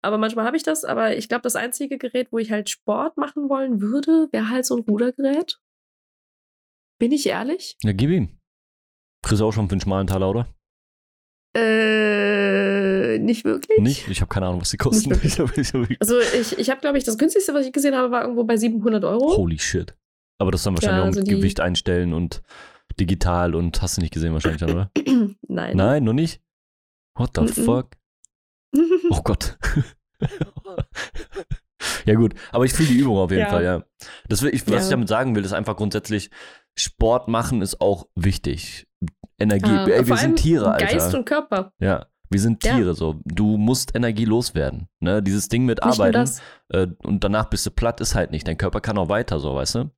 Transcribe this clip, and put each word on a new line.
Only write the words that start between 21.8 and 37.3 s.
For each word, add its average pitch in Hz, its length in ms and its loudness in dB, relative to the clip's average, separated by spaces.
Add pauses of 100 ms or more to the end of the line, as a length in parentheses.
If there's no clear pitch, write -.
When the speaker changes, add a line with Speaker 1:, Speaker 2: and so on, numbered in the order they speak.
Speaker 2:
und 82 300 -4 (560)
digital 87 560 2
und 82 260 0
hast - 160 -4
du 92 40 -2
nicht 82 120 -2
gesehen 80 200 -2
wahrscheinlich 78 280 -2
dann, 82 100 0
oder? 92 240 -2
Speaker 1:
<clears throat> 247 400 2 (120)
Nein. - 280 -4
Speaker 2:
Nein, 123 280 4
noch 110 100 2
nicht? 160 280 -2 (760)
What 120 200 -2
the - 60 0
Speaker 1:
Mm-mm. 233 240 0
Speaker 2:
fuck? 120 300 0 (760)
Speaker 1:
<laughs> 330 380 4
Speaker 2:
Oh - 120 0
Gott. - 400 -2
<laughs> - 40 -2 (2500)
Ja 107 100 4
gut, 113 180 4 (180)
aber 120 140 2
ich - 80 0
fühle 160 160 2
die 123 80 4
Übung 123 200 2
auf 92 140 2
jeden 95 120 2
Speaker 1:
Ja. - 60 -2
Speaker 2:
Fall, 90 140 0
ja. 90 200 -2 (460)
Das 107 120 0
will 143 120 0
ich, 127 140 -4
was 208 60 2
Speaker 1:
Ja. 196 80 2
Speaker 2:
ich 190 80 -2
damit 120 200 0
sagen 117 260 0
will, 104 100 0
ist 95 80 -6
einfach 104 220 -4
grundsätzlich, 107 540 -4 (480)
Sport - 500 0
machen 113 340 0